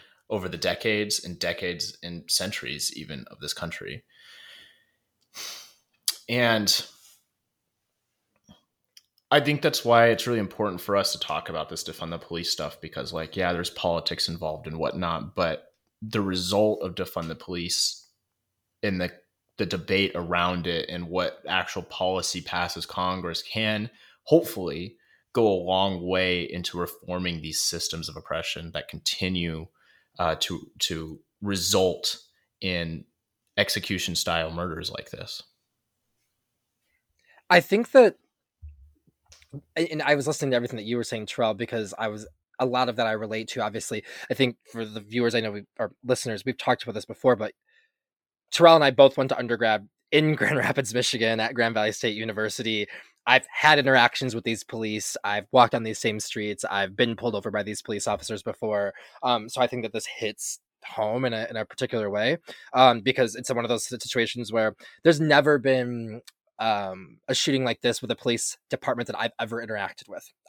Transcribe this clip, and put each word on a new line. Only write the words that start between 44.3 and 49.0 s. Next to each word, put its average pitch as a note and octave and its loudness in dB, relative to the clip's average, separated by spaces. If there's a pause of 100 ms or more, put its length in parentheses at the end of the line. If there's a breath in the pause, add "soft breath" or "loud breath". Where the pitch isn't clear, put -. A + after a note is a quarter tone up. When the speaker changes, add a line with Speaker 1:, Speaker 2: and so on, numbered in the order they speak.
Speaker 2:
I B2+ 0
think B2 2 (140)
for A2+ -6
the G#2+ -12
viewers, A#2 0
I A#2 4
know A2 -2
we, G2+ -8 (180)
our A2 -2 (140)
listeners, A#2+ -2
we've B2+ -4
talked - 0
about A#2 -8
this G#2+ -8
before, B2 2
but G#2 -6 (960)
Terrell E3 12
and D#3 8
I C#3 8
both C3+ 10